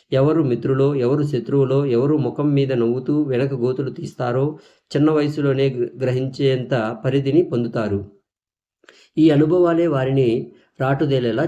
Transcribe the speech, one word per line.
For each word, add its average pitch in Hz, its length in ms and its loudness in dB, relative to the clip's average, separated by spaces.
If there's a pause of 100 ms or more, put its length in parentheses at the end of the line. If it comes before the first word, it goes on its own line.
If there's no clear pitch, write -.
(140)
ఎవరు 151 300 2
మిత్రులో, 135 520 0
ఎవరు 135 280 0
శత్రువులో, 139 640 0
ఎవరు 135 320 2
ముఖం 143 360 -2
మీద 135 200 2
నవ్వుతూ 127 500 0
వెనక 135 300 0
గోతులు 127 360 -2
తీస్తారో 139 680 -4 (360)
చిన్న 151 160 4
వయసులోనే 143 580 0
గ్ర-, 120 180 -4 (120)
గ్రహించేంత 127 1080 -2
పరిధిని 135 380 2
పొందుతారు. 113 680 -4 (1080)
ఈ - 120 6
అనుభవాలే 170 580 2
వారిని 131 640 0 (300)
రాటుదేలేలా 135 680 0